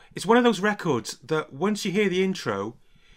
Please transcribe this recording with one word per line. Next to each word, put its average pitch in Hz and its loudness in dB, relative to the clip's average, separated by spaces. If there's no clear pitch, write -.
it's - -6
one 220 6
of 247 4
those 226 2
records 180 -2
that 156 -2
once 196 -4
you 196 -2
hear 202 2
the 185 0
intro, 117 -4